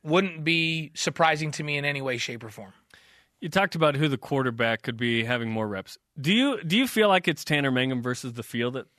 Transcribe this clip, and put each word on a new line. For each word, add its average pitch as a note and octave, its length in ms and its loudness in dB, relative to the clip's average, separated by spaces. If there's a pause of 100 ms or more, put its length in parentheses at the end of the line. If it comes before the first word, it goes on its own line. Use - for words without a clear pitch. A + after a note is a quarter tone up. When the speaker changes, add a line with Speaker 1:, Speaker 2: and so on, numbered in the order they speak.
Speaker 1:
wouldn't E3 400 0
be D#3+ 500 0
surprising D#3 580 2
to - 100 -8
me D3 160 -4
in C#3+ 80 -2
any C#3+ 160 -2
way, B2+ 160 -2
shape, A#2 260 -8
or A2+ 60 -12
form. G2+ 240 -18 (680)
Speaker 2:
You F3 80 -8
talked F#3+ 260 2
about D#3 220 4
who D3+ 100 4
the C3+ 120 2
quarterback A#2 640 0
could A#2 160 -6
be A#2 260 0
having A#2 260 -2
more A2 160 -2
reps. G2 300 -8 (240)
Do D3+ 120 0
you, B3+ 300 2
do E3+ 140 0
you C4 100 4
feel G#3+ 220 2
like F#3 180 4
it's E3 160 0
Tanner C#3+ 280 0
Mangum B2+ 320 0
versus B2 320 -6
the A#2 80 -10
field A#2+ 340 -4
at B2 100 -8 (120)